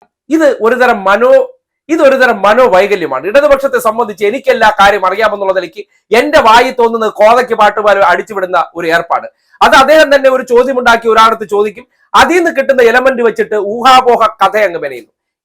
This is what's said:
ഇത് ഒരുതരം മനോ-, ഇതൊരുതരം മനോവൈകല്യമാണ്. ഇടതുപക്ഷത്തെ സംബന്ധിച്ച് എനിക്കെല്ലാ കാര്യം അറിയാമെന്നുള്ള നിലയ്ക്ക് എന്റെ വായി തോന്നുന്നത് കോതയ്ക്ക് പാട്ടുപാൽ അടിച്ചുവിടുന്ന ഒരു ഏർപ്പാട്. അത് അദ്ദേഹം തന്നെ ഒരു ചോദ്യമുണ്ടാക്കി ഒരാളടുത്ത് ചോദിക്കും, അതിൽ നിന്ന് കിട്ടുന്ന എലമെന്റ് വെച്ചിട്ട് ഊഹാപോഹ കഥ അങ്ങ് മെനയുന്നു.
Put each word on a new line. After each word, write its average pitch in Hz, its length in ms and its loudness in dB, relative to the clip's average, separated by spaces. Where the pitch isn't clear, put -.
ഇത് 294 320 0
ഒരുതരം 233 420 0
മനോ-, 247 440 2
ഇതൊരുതരം 269 520 0
മനോവൈകല്യമാണ്. 190 840 0
ഇടതുപക്ഷത്തെ 269 520 0
സംബന്ധിച്ച് 214 460 -4
എനിക്കെല്ലാ 226 440 0
കാര്യം 202 260 2
അറിയാമെന്നുള്ള 196 480 -2
നിലയ്ക്ക് 180 260 -8
എന്റെ 285 240 0
വായി 240 300 2
തോന്നുന്നത് 226 420 -4
കോതയ്ക്ക് 226 400 2
പാട്ടുപാൽ 208 460 0
അടിച്ചുവിടുന്ന 180 680 -2
ഒരു 170 120 -8
ഏർപ്പാട്. 147 400 -4
അത് 277 140 2
അദ്ദേഹം 285 400 4
തന്നെ 269 140 0
ഒരു 254 140 0
ചോദ്യമുണ്ടാക്കി 247 640 0
ഒരാളടുത്ത് 220 420 0
ചോദിക്കും, 208 380 -4
അതിൽ 269 200 2
നിന്ന് 339 200 -2
കിട്ടുന്ന 262 260 0
എലമെന്റ് 247 400 2
വെച്ചിട്ട് 220 340 -4
ഊഹാപോഹ 233 720 2
കഥ 196 300 -4
അങ്ങ് 185 220 -2
മെനയുന്നു. 131 320 -12